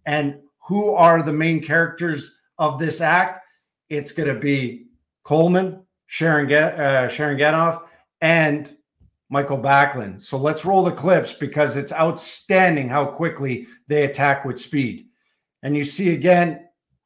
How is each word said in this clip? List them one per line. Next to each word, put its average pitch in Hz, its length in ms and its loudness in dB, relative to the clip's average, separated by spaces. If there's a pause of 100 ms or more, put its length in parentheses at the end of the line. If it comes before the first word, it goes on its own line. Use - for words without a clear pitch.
And 143 340 -4 (200)
who 208 340 -2
are 165 300 6
the 147 100 -4
main 160 300 0
characters 165 760 -4 (200)
of 147 220 -2
this 156 220 -6
act? 175 440 0 (440)
It's 147 220 -6
gonna 147 240 -4
be 135 520 -4 (360)
Coleman, 180 600 2 (240)
Sharon 151 400 0
Ga-, 156 300 2
uh, 135 300 2
Sharon 143 300 -4
Ganoff, 160 460 2 (380)
and 156 540 0 (540)
Michael 139 280 -2
Backlund. 131 640 0
So - 160 -8
let's 151 260 -2
roll 190 200 4
the 175 80 0
clips, 165 420 0
because 143 420 -2
it's 139 160 -8
outstanding 165 960 0
how 139 180 0
quickly 139 640 -6 (200)
they 147 160 2
attack 139 420 0
with 123 140 -6
speed. 127 480 -4 (560)
And 143 120 -2
you 147 80 -2
see 170 300 -2
again, 175 540 2 (380)